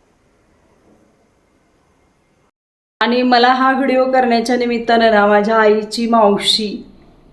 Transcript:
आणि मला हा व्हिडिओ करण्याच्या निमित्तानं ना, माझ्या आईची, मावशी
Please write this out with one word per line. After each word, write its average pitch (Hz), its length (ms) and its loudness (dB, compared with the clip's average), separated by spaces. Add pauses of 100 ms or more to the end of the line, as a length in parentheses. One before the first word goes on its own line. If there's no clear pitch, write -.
(3000)
आणि 240 220 -2
मला 247 260 2
हा 262 240 0
व्हिडिओ 254 320 0
करण्याच्या 247 520 -2
निमित्तानं 233 540 0
ना, 208 160 2
माझ्या 208 300 2
आईची, 214 500 0
मावशी 214 800 0 (460)